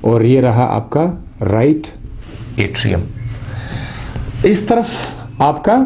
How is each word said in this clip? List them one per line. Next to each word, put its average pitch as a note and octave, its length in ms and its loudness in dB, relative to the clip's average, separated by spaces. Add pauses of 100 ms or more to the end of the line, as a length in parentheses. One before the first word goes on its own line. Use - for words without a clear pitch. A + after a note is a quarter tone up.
और A2+ 200 4
ये C3 160 6
रहा B2 260 4
आपका A#2 360 0 (400)
right B2 440 2 (720)
atrium। G2 440 0 (1400)
इस G3+ 220 4
तरफ - 760 -2
आपका D3+ 340 4 (100)